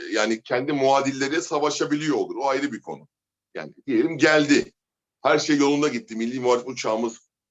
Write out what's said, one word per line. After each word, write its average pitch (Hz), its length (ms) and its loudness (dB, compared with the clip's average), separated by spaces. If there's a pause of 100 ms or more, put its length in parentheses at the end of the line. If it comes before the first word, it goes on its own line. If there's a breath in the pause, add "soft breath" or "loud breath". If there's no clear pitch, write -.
(120)
yani 110 300 0
kendi 139 320 -2
muadilleri 135 680 0
savaşabiliyor 147 760 -2
olur. 90 180 -4
O 127 120 -4
ayrı 135 240 -2
bir 107 100 -10
konu. 76 260 -14 (480)
Yani 78 180 -12 (140)
diyelim 151 300 0
geldi. 147 560 4 (500)
Her 151 160 4
şey 147 180 2
yolunda 143 300 2
gitti. 117 280 -6
Milli 117 240 -4
muharip 123 280 0
uçağımız 117 500 -4 (340)